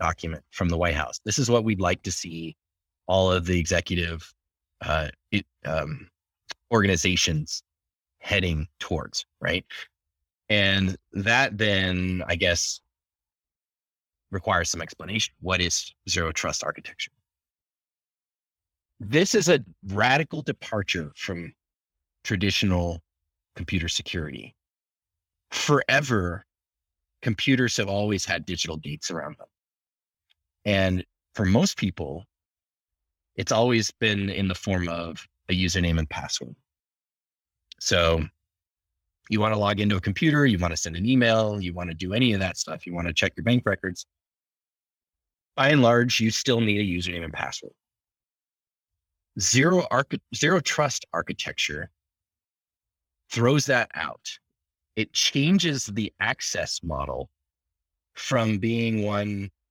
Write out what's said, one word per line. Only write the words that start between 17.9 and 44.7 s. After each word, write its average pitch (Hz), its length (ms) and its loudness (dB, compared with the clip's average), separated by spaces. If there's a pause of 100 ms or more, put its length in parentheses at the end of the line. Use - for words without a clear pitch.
This 143 360 2
is 180 140 4
a 151 120 6 (280)
radical 131 540 2
departure 90 720 -4
from 85 360 -8 (720)
traditional 90 760 0 (540)
computer 82 340 -4
security. 73 680 -8 (960)
Forever, 131 920 0 (800)
computers 123 540 2
have 101 120 -2
always 101 360 0
had 85 220 -4
digital 82 300 -6
gates - 340 -10
around 82 280 -8
them. - 80 -20 (1160)
And 95 400 2 (300)
for 113 100 0
most 117 320 4
people, 85 480 -6 (1120)
it's 98 160 -2
always 117 380 4
been 104 400 0
in 98 180 0
the 92 60 0
form 90 340 0
of 85 380 -8 (220)
a 95 40 -4
username 87 460 2
and 78 100 -2
password. 65 460 -10 (1300)
So 82 440 2 (1040)
you 107 120 0
wanna 107 180 2
log 101 220 2
into 104 160 2
a 90 40 -2
computer, 147 460 2
you 104 120 4
wanna 85 180 0
send 80 200 -8
an 90 100 -2
email, 113 540 4
you 90 140 -4
wanna 87 200 -8
do 90 200 -6
any 120 180 4
of 98 80 0
that 92 160 -2
stuff, - 300 -8
you 87 80 -8
wanna 85 180 -4
check 92 240 0
your 80 80 -6
bank 120 220 2
records. 95 400 -4 (1500)